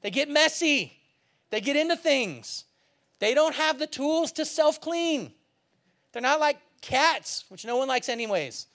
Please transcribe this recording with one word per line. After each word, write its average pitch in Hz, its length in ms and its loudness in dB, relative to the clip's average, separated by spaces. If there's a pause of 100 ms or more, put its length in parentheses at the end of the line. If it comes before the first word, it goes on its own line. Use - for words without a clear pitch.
They 202 80 -4
get 277 200 -2
messy. 294 640 2 (560)
They 214 120 -2
get 277 140 0
into 320 200 2
things. 254 680 -2 (540)
They 214 140 2
don't 302 220 4
have 311 240 0
the 302 80 -4
tools 302 460 -2
to 311 120 -2
self-clean. 311 880 0 (760)
They're 240 100 -8
not 277 180 2
like 294 180 2 (240)
cats, 269 680 0
which 190 140 -16
no 240 140 -2
one 269 100 0
likes 262 220 -2
anyways. 208 640 -4